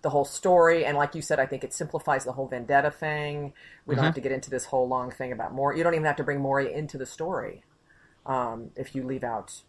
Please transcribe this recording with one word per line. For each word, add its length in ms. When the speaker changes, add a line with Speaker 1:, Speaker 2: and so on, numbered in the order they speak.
Speaker 1:
the 80
whole 140
story. 600
And 100
like 200
you 80
said, 160
I 80
think 160
it 100
simplifies 500
the 100
whole 140
vendetta 440
thing. 640
We 80
don't 80
Speaker 2:
Mm-hmm. 20
Speaker 1:
have 100
to 60
get 100
into 200
this 140
whole 220
long 220
thing 220
about 200
Mori. 280
You 40
don't 120
even 100
have 120
to 60
bring 180
Mori 300
into 280
the 80
story, 560
um, 480
if 180
you 100
leave 200
out 460